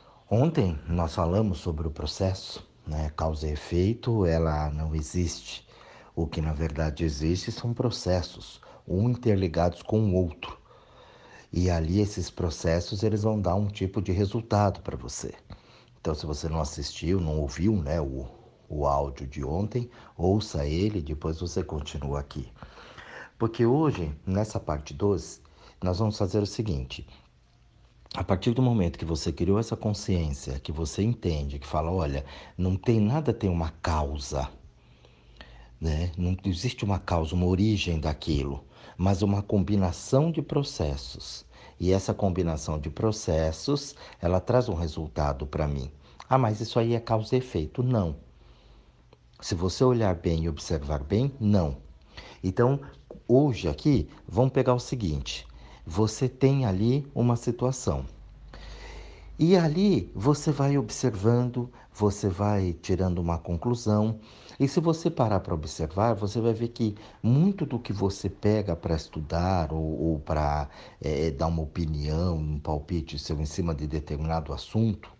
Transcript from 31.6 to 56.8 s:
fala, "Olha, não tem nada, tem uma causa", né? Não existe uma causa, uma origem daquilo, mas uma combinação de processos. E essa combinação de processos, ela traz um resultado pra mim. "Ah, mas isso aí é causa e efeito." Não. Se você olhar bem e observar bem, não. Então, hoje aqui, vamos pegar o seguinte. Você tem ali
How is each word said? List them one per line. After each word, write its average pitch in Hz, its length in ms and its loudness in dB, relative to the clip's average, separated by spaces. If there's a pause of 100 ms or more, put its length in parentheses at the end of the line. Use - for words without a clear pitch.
fala, 78 240 -2
"Olha, 73 360 -2 (320)
não 92 180 2
tem 113 240 2
nada, 131 320 2
tem - 160 0
uma 85 220 0 (100)
causa", 71 720 -2 (1300)
né? 80 380 0
Não 90 260 0
existe 101 400 -2
uma 98 140 2
causa, 82 360 0
uma 90 120 4
origem 92 520 2
daquilo, 71 640 -2 (360)
mas 98 240 2
uma 101 180 2
combinação 101 880 2
de 156 120 -2
processos. - 1040 -4 (340)
E 90 100 2
essa 98 220 2
combinação 85 680 0
de 73 120 -6
processos, 92 1040 0 (260)
ela 87 200 2
traz 113 280 2
um 95 60 -2
resultado 76 720 -2
pra 76 200 -2
mim. 71 240 -4 (380)
"Ah, 131 80 4
mas 110 240 2
isso 117 180 -2
aí 117 160 2
é 117 60 0
causa 110 340 0
e 127 40 4
efeito." 123 440 -4
Não. 107 460 0 (1120)
Se - 140 -4
você 92 300 2
olhar 113 320 4
bem 82 260 0
e 82 60 0
observar 73 560 -4
bem, 123 340 2
não. 95 380 2 (680)
Então, 123 380 4 (480)
hoje 123 400 4
aqui, 98 400 2 (180)
vamos 123 260 2
pegar 127 220 4
o 123 60 -2
seguinte. 82 680 -4 (400)
Você 107 420 0
tem 135 380 4
ali 117 480 2